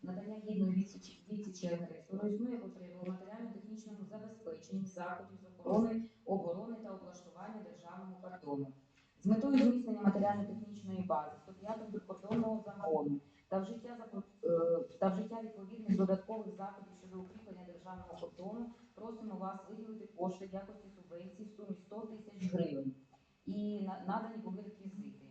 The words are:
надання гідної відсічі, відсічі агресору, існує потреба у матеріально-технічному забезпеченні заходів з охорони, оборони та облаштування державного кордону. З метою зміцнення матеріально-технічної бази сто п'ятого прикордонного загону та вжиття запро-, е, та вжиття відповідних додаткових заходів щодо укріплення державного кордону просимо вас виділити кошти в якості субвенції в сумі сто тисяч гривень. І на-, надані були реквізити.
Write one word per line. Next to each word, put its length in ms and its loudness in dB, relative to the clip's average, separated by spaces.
надання 320 -6
гідної 300 4
відсічі, 560 0
відсічі 360 -4
агресору, 600 -2
існує 300 0
потреба 460 -10
у 60 -4
матеріально-технічному 1000 -8
забезпеченні 760 -6
заходів 560 -6
з 40 -18
охорони, 420 6
оборони 580 0
та 60 -8
облаштування 720 -10
державного 500 -12
кордону. 520 -4
З 20 2
метою 320 8
зміцнення 440 8
матеріально-технічної 1000 4
бази 300 2
сто 100 -14
п'ятого 380 -6
прикордонного 760 0
загону 540 2
та 100 4
вжиття 400 -6
запро-, 240 -6
е, 400 6
та 100 8
вжиття 340 0
відповідних 540 2
додаткових 580 4
заходів 440 -8
щодо 220 -12
укріплення 520 -14
державного 480 -12
кордону 500 -6
просимо 400 -6
вас 240 -4
виділити 380 -8
кошти 300 0
в 60 -10
якості 420 -8
субвенції 520 -12
в 40 -12
сумі 240 -6
сто 260 -12
тисяч 520 -6
гривень. 400 2
І 360 0
на-, 260 -2
надані 300 -2
були 240 -4
реквізити. 680 -10